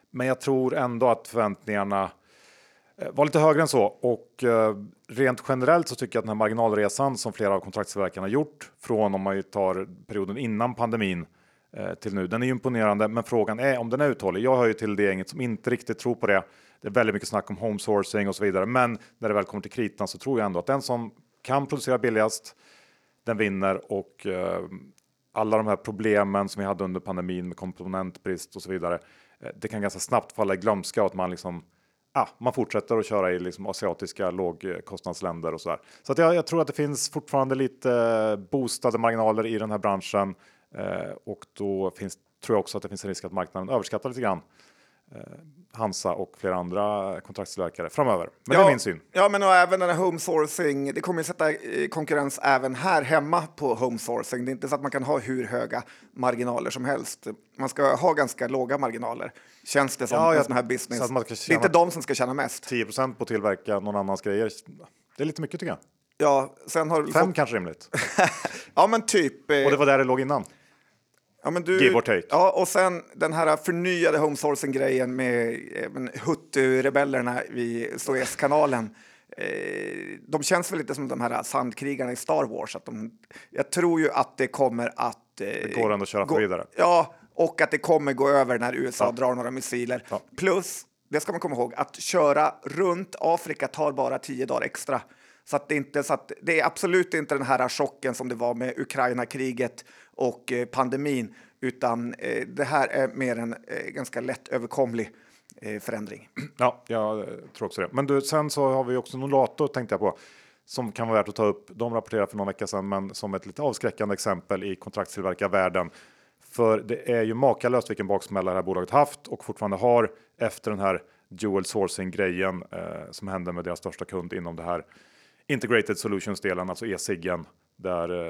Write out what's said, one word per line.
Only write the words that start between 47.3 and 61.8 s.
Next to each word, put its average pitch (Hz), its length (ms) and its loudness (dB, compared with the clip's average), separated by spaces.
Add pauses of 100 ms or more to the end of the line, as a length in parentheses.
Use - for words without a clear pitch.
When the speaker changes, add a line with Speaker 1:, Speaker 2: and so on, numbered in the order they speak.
Speaker 1:
framöver. 107 400 0 (160)
Men - 100 2
det - 0 -
är - 100 8
Speaker 2:
Ja, - 40 10
Speaker 1:
min 135 100 4
syn. 85 220 -4 (100)
Speaker 2:
ja, 196 180 6
men 202 140 0
och 190 120 8
även 180 240 6
den 180 100 2
här 165 80 2
home 170 220 0
sourcing, 151 720 0
det 156 80 -4
kommer 175 180 -2
ju 156 40 -2
sätta, 160 280 0
eh, - 380 -2
konkurrens 147 540 -2
även 131 320 4
här 160 260 2
hemma 156 460 2
på 143 280 -2
home 117 220 -2
sourcing. 120 480 -4
Det 131 60 -4
är - 20 -4
inte 131 140 -8
så 139 80 -2
att 143 60 -2
man 139 100 -4
kan 135 120 -2
ha 143 160 0
hur 123 260 -4
höga 120 380 -4 (300)
marginaler 123 560 -2
som 123 160 -6
helst. - 420 -4 (300)
Man 131 120 -2
ska 135 260 4
ha 165 180 4
ganska 131 340 0
låga 131 300 0
marginaler, 120 540 -4 (320)
känns 139 340 2
det 123 100 -2
som, 131 100 2
Speaker 1:
Ja, 165 140 6
Speaker 2:
en 160 60 8
Speaker 1:
jag, 143 80 6
Speaker 2:
sån 127 100 0
här 127 80 4
business. 120 360 -4
Speaker 1:
så 123 60 0
att 120 60 0
man 127 120 2
ska 117 100 -8 (140)
Speaker 2:
Det 160 60 6
är - 20 6
inte 120 120 4
Speaker 1:
tjäna 170 180 4